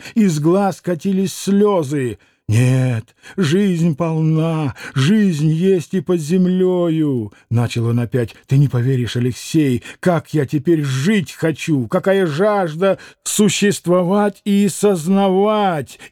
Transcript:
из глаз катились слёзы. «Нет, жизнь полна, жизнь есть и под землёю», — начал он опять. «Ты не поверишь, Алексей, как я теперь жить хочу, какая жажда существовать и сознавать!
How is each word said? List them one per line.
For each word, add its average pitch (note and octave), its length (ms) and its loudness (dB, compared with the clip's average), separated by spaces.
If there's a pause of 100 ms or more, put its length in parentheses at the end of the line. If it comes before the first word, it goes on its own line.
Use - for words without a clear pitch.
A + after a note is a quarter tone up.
(160)
из F#3+ 240 2
глаз F3+ 420 0
катились F#3+ 520 -2
слёзы. D#3+ 840 0 (320)
«Нет, B2+ 680 0 (220)
жизнь F3 580 0
полна, D#3+ 800 -2 (180)
жизнь D#3+ 540 2
есть E3+ 460 0
и F#3+ 80 -2
под F3+ 180 0
землёю», — E3+ 1120 0 (180)
начал A#2 360 -2
он A#2 160 0
опять. A#2 340 -4 (120)
«Ты C3+ 100 2
не C#3+ 100 4
поверишь, B2 480 -2
Алексей, B2 680 -2 (200)
как E3+ 320 -2
я D3 120 0
теперь D3+ 380 0
жить C#3+ 480 -2
хочу, D3 560 -2
какая F#3+ 400 0
жажда F#3 720 0 (240)
существовать G3 1200 0
и G3+ 240 2
сознавать! G3 1300 0 (120)